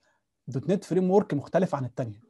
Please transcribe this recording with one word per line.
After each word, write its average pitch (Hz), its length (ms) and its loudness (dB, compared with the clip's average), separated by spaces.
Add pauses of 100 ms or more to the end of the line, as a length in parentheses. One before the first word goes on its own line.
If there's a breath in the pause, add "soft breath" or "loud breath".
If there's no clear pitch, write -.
(480)
دوت 135 220 -4
نت 196 140 0
فريم 185 280 2
ورك 196 220 4
مختلف 175 420 0
عن 131 100 -4
الثانيه. 113 440 -8